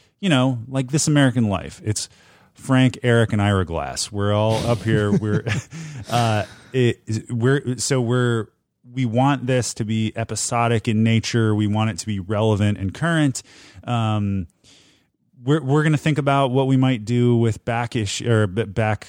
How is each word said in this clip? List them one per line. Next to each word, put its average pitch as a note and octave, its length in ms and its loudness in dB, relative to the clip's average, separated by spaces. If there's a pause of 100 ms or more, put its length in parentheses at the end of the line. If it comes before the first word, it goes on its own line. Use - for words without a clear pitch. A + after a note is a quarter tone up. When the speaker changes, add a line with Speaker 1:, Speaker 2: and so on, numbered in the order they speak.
(200)
Speaker 1:
you G3 100 -4
know, B2+ 380 2
like C3 220 -4
This D3+ 180 0
American B2+ 420 4
Life. F2+ 360 -6
It's - 240 -4 (460)
Frank, C3 480 2
Eric, A#2 280 4
and G#2+ 80 0
Ira G2+ 260 2
Glass. D2 460 -6
We're G2+ 220 -2
all G#2+ 220 2 (100)
up A#2 140 0
here. G#2 320 0
Speaker 2:
<laughs> G2+ 40 2
Speaker 1:
We're, G#2+ 300 -2 (320)
<laughs> D3+ 320 -16
uh, A2+ 360 0 (280)
it, A#2 580 0
we're, B2 460 0
so B2+ 240 -2
we're, A#2+ 460 0 (440)
we B2+ 140 -2
want B2+ 400 0
this B2+ 300 0
to A2+ 100 -6
be A2 300 -2
episodic A#2 720 -2
in A2 160 2
nature. A2+ 500 2
We G#2 140 0
want G#2+ 240 0
it F2 80 -10
to - 80 -10
be G#2 120 -4
relevant G#2 600 0
and F#2+ 120 -4
current. C#3 520 0 (400)
Um, G#2+ 640 -2 (1000)
we're, D3+ 160 2
we're C#3+ 200 2
gonna D3+ 140 2
think D3 200 0
about C#3 340 2
what C3 160 2
we C3+ 80 4
might C3 300 2
do A#2+ 320 2
with A2+ 260 0
back A#2+ 320 -4
ish-, G#2+ 260 -4
or A2 260 2
b-, G#2 180 -4
back G#2+ 440 -2